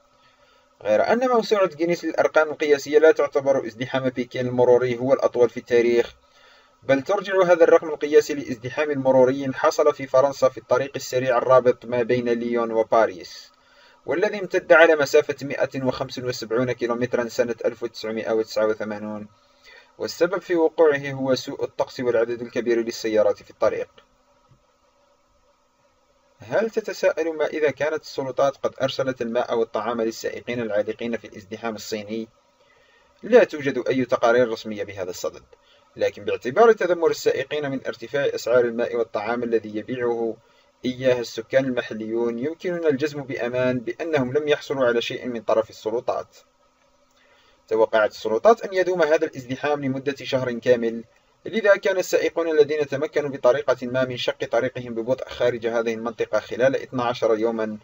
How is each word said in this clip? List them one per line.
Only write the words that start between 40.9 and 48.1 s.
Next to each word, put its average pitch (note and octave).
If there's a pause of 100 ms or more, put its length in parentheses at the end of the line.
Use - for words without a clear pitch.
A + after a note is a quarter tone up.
السكان A#2
المحليون، A#2
يمكننا E3
الجزم D3
بأمان B2+
بأنهم C3
لم D3+
يحصلوا C#3+
على A#2
شيء A#2+
من A#2+
طرف A2
السلطات. - (1300)
توقعت A2